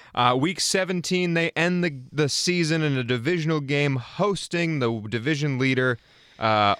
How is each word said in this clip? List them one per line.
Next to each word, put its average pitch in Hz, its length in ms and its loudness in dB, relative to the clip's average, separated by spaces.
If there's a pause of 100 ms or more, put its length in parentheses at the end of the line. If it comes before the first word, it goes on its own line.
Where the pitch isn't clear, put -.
(160)
Uh, 123 220 4
week 165 200 -2
seventeen, 180 760 0
they 165 160 0
end 175 340 0
the, 151 100 -2 (160)
the 143 180 0
season 165 540 0
in 143 140 0
a 127 80 -2
divisional 151 560 0
game 143 360 0
hosting 170 840 -2
the 117 100 2 (180)
division 135 520 -2
leader, 127 360 2 (440)
uh, 107 400 4